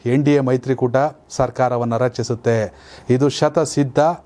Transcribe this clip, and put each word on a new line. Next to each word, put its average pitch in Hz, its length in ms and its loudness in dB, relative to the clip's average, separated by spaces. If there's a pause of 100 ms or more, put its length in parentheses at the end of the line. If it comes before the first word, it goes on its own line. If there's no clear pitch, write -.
ಎನ್ 135 200 0
ಡಿ 147 60 4
ಎ 143 80 4
ಮೈತ್ರಿಕೂಟ 127 560 -2 (340)
ಸರ್ಕಾರವನ್ನ 120 680 -2
ರಚಿಸುತ್ತೆ. 117 760 -2 (360)
ಇದು 131 200 2
ಶತಸಿದ್ಧ, 147 680 0 (260)